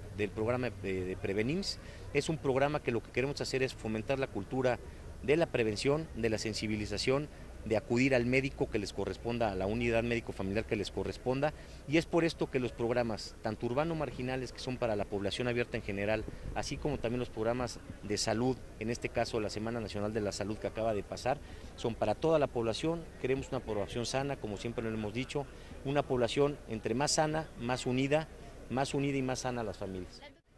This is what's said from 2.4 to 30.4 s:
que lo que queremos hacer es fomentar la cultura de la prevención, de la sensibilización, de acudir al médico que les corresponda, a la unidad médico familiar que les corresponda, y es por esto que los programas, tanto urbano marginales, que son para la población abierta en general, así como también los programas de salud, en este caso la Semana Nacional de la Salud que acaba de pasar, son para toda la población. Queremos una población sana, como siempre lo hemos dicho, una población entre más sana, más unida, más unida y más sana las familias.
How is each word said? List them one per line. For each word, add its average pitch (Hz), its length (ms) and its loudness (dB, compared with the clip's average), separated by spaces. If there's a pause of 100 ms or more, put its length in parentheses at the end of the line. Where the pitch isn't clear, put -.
que 135 100 0
lo 113 120 2
que - 80 -14
queremos 135 300 0
hacer 131 200 0
es 131 120 0
fomentar 110 460 0
la 135 80 0
cultura 123 520 2 (440)
de 139 120 6
la 165 120 6
prevención, 127 680 2
de 113 140 2
la 110 80 2
sensibilización, 107 920 0 (380)
de 110 100 4
acudir 127 400 6
al 120 100 6
médico 131 440 2
que 110 100 2
les 98 140 -4
corresponda, 110 580 0
a 95 40 -2
la 92 100 0
unidad 113 360 2
médico 117 300 0
familiar 98 340 0
que 113 120 0
les 98 120 -2
corresponda, 127 640 0 (360)
y 147 80 6
es 165 80 4
por 170 180 4
esto 160 260 0
que 131 120 2
los 120 100 0
programas, 117 720 0
tanto 110 240 -2
urbano 147 280 2
marginales, 131 600 -4
que - 60 -12
son 127 180 -4
para 113 180 2
la 101 80 2
población 101 460 0
abierta 120 260 0
en 113 80 -2
general, 104 400 0 (320)
así 120 220 -2
como 143 200 0
también 120 220 0
los 120 100 -2
programas 117 500 0 (240)
de 101 140 0
salud, 120 380 2 (240)
en 110 100 -2
este 117 200 -2
caso 117 320 0
la 101 80 0
Semana 113 320 -4
Nacional 104 320 -2
de 110 80 2
la 101 100 0
Salud 104 260 -2
que 101 100 -2
acaba 110 260 0
de 98 100 0
pasar, 127 360 -2 (360)
son 117 200 -2
para 107 200 2
toda 160 240 4
la 135 80 4
población. 127 560 0 (160)
Queremos 131 300 0
una 131 100 -2
población 107 460 -2
sana, 135 320 0
como 104 180 -4
siempre 117 280 -4
lo 113 60 0
hemos 107 240 -2
dicho, 131 320 -2 (380)
una 139 200 2
población 139 540 4 (120)
entre 110 240 -2
más 139 180 2
sana, 156 380 2 (100)
más 123 260 -2
unida, 135 440 2 (400)
más 131 240 0
unida 139 240 2
y 131 60 0
más 127 160 -2
sana 123 240 -2
las 101 140 -4
familias. 92 440 -8 (360)